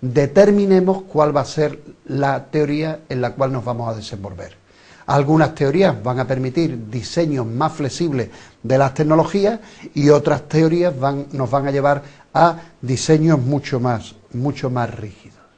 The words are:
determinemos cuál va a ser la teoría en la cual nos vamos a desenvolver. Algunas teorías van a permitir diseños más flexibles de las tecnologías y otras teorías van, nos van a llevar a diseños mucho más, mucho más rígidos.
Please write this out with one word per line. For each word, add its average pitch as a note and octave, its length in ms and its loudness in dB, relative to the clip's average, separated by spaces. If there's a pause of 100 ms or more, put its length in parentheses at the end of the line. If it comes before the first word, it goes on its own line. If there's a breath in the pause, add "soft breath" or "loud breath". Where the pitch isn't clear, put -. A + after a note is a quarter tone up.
determinemos F#3+ 1000 4
cuál D3+ 340 0
va C#3 40 2
a B2+ 40 -2
ser D3 340 -4 (280)
la C3+ 380 -2
teoría D3+ 640 -2
en C3 140 -6
la A#2+ 120 -4
cual C3+ 180 -2
nos B2+ 120 -6
vamos A#2 240 -6
a A2+ 80 -6
desenvolver. G2 640 -14 (480 soft breath)
Algunas D3 480 2
teorías D3 480 2
van B2 180 -4
a B2 80 -2
permitir C3 640 -4
diseños C3 560 -4
más C3+ 280 -2
flexibles C#3 560 -4 (340 loud breath)
de B2+ 140 2
las C3+ 160 2
tecnologías E3 680 2 (340 loud breath)
y D3 160 2
otras D3 400 4
teorías D#3+ 500 2
van, C#3 340 -2
nos C3 180 -4
van C#3 160 0
a C#3 40 -2
llevar C#3 300 2 (320 loud breath)
a E3 240 4 (240 loud breath)
diseños D#3 580 2
mucho C#3 400 -2
más, A#2 360 -4 (180)
mucho C#3 360 -4
más A#2+ 260 -4
rígidos. - 420 -16 (200)